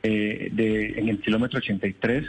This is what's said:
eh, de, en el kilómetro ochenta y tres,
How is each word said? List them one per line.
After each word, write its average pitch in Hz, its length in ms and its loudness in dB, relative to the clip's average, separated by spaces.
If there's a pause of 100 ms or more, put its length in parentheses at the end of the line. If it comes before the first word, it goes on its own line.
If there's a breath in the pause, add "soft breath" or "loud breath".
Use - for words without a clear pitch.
eh, 107 500 0
de, 107 460 0
en 107 100 0
el 104 100 0
kilómetro 120 400 0
ochenta 104 280 -2
y 95 60 -2
tres, 131 360 0